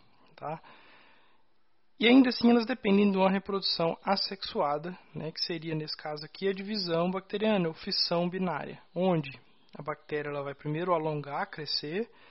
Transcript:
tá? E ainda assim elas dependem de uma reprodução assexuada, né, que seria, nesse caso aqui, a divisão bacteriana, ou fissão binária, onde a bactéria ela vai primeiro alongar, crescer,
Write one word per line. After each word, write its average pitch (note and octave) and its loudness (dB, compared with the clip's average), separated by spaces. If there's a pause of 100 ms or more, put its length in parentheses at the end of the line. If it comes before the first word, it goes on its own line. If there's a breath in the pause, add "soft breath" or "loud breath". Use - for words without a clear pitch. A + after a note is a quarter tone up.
(360)
tá? D3+ -8 (1400 soft breath)
E G#3+ 6
ainda B3+ 10
assim A#3 4
elas A#3+ 4
dependem G#3 4
de F#3+ 2
uma F#3+ 6
reprodução F#3+ -2
assexuada, F3+ -2 (180)
né, D#3 -8
que - -8
seria, D#3+ -6
nesse D3+ -6
caso D3+ -10
aqui, - -6
a G3+ 0
divisão F#3 -2
bacteriana, G3 0
ou D#3+ -4
fissão F3 -2
binária, E3 -4 (140)
onde E3+ 0 (440)
a - -12
bactéria D3 -6
ela C#3+ -6
vai C#3 -8
primeiro D#3+ -2
alongar, D#3 -2
crescer, D#3+ -6 (240 soft breath)